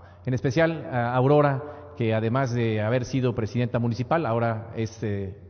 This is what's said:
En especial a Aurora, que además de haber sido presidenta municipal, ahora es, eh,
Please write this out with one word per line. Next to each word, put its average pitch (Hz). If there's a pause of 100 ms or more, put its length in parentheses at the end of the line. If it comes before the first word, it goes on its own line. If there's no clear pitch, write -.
(260)
En 127
especial 151
a 120
Aurora, 139
que 110
además 117
de 113
haber 120
sido 123
presidenta 120
municipal, 120
ahora 113
es, 113
eh, 101